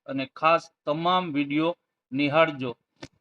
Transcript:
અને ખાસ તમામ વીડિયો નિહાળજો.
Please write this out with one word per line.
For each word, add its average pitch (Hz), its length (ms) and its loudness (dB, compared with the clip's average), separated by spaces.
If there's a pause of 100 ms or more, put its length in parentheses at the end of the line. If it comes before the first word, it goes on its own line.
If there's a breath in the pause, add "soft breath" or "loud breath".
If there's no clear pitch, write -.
અને 135 300 -6
ખાસ 160 360 2 (140)
તમામ 170 460 0
વીડિયો 147 460 -2 (340)
નિહાળજો. 143 680 0 (440)